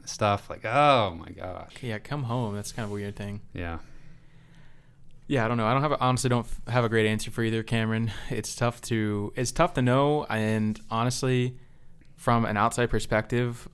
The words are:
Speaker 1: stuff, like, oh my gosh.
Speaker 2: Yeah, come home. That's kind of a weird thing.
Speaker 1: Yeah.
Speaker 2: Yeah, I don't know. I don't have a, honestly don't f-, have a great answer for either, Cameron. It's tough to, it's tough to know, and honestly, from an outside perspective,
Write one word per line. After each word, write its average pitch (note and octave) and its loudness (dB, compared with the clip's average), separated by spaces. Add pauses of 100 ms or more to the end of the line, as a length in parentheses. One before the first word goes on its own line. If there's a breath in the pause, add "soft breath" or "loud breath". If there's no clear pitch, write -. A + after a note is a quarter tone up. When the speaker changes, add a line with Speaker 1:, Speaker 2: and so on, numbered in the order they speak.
Speaker 1:
stuff, - 0
like, - -10
oh A#2+ 4
my E2 -14
gosh. F2+ -10 (100)
Speaker 2:
Yeah, A2 -6
come C#3+ -6
home. A#2 -2
That's G#2 -8
kind A#2 -6
of G#2 -6
a - -4
weird G#2 -6
thing. G2+ -8 (120)
Speaker 1:
Yeah. E2+ -6 (1500 soft breath)
Speaker 2:
Yeah, C3 2
I A2 2
don't A#2+ 0
know. A2+ 2
I A2+ 4
don't C3+ 4
have D3 0
a, C3 0
honestly B2+ 2
don't A#2+ 2
f-, - -6
have B2 4
a A2+ 0
great A2 4
answer G#2+ 0
for A#2 -2
either, A2+ 0
Cameron. A2 0 (180 loud breath)
It's A2 -4
tough A#2+ 0
to, G#2 0
it's B2+ -2
tough E3+ 2
to C3+ 2
know, C#3+ 4
and A2 0 (140)
honestly, B2 0 (580 soft breath)
from A#2 2
an G#2+ 0
outside A#2 2
perspective, A#2 0